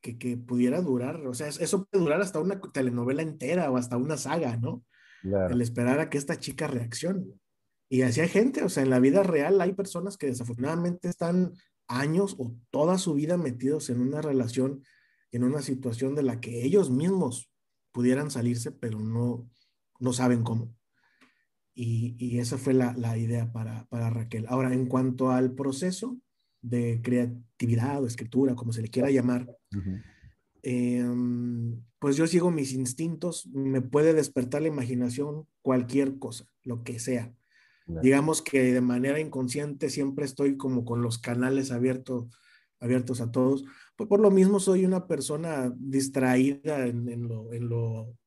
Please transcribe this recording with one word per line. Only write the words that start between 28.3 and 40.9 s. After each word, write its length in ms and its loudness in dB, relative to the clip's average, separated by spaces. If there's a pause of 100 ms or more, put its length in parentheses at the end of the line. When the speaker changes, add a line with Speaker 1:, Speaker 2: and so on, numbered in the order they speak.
Speaker 1:
como 160 -6
se 100 -6
le 60 -6
quiera 220 0
llamar, 380 2 (240)
Speaker 2:
Ujú. 300 -6 (600)
Speaker 1:
em, 1160 -2 (180)
pues 180 2
yo 100 4
sigo 240 4
mis 220 -2
instintos, 760 -4
me 340 0
puede 320 4
despertar 500 0
la 60 2
imaginación 800 -4 (160)
cualquier 560 2
cosa, 280 -10 (180)
lo 180 -6
que 160 -8
sea. 340 -4 (540)
Speaker 2:
Claro. 160 -4
Speaker 1:
Digamos 400 4
que 300 2
de 80 4
manera 400 0
inconsciente 680 -4
siempre 360 -4
estoy 320 0
como 280 -2
con 160 -2